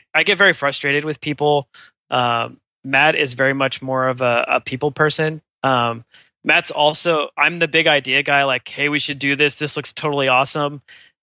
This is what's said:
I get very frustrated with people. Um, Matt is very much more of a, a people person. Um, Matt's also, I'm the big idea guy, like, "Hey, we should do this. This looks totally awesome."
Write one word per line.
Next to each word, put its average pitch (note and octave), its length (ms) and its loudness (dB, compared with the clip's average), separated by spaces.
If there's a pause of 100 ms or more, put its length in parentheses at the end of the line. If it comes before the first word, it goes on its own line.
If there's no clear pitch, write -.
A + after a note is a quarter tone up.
(140)
I D#3+ 100 2
get F#3+ 140 2
very F#3 160 6
frustrated C#3+ 520 -2
with D#3 160 -8
people. D3 460 0 (420)
Um, A#2+ 500 -2 (240)
Matt C#3 320 2
is C#3 200 -2
very C3+ 180 2
much C3+ 280 -4
more C3 260 -2
of B2+ 140 -4
a, A#2+ 260 2
a C3+ 140 0
people D3 300 -4
person. D#3 500 -2 (220)
Um, A#2+ 400 0 (400)
Matt's E3 280 2
also, D3+ 640 0
I'm D#3+ 220 0
the E3 80 2
big D#3+ 180 0
idea C#3 380 2
guy, C#3+ 220 2
like, B2+ 220 -2
"Hey, C#3+ 220 -4
we D3 80 -2
should C#3+ 220 -6
do C#3+ 160 -2
this. C#3+ 200 0
This D3+ 220 -6
looks - 160 -6
totally C#3+ 340 -2
awesome." C#3+ 540 0 (420)